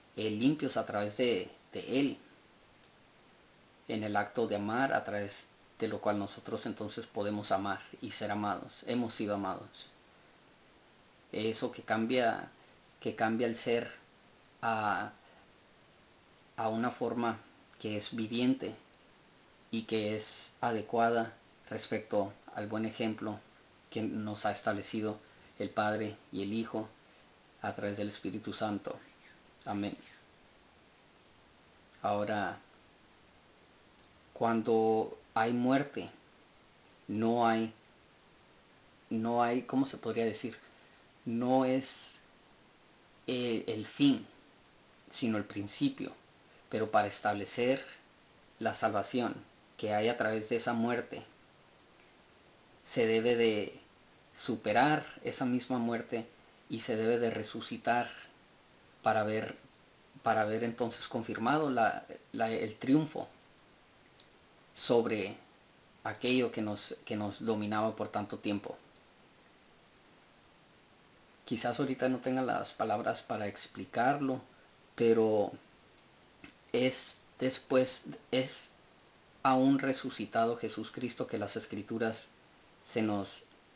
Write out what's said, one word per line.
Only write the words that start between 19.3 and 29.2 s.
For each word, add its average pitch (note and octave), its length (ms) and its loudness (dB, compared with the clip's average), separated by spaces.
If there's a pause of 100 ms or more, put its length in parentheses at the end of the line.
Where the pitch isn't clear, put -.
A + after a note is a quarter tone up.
y A2+ 140 -2
que A2 340 0
es G#2+ 80 -8 (340)
adecuada A#2 720 2 (380)
respecto G#2 640 -2 (200)
al G#2+ 120 -6
buen A2 180 -2
ejemplo A2 560 -4 (500)
que A2 120 -4
nos G#2+ 420 -4
ha G#2 80 2
establecido G#2+ 640 -2 (400)
el G2+ 120 -4
Padre G#2+ 460 0 (140)
y G2 120 -4
el G2+ 100 -4
Hijo A2 360 -2 (720)
a G2+ 120 -4
través G2+ 220 -4
del G#2 140 -4
Espíritu G2+ 420 -6
Santo. G#2 460 -4 (680)